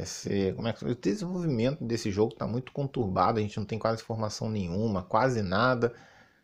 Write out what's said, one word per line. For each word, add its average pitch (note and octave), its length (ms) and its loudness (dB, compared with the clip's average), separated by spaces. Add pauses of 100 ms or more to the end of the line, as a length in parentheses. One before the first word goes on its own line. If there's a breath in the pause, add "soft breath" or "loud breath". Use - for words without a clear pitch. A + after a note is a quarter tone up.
esse, F#2+ 540 -2
como A#2+ 120 -6
é A2+ 60 0
que, - 100 -10
o B2 120 -2
desenvolvimento E3+ 920 0
desse A2+ 260 -2
jogo G#2 240 2
tá C3+ 120 -6
muito A#2 260 -4
conturbado, A2+ 640 2
a G#2+ 40 2
gente G#2 160 -4
não G#2 80 -4
tem A2+ 120 -4
quase A2+ 220 0
informação A2+ 480 -4
nenhuma, G2+ 540 -2
quase A2+ 400 2
nada. A#2 520 2 (500 soft breath)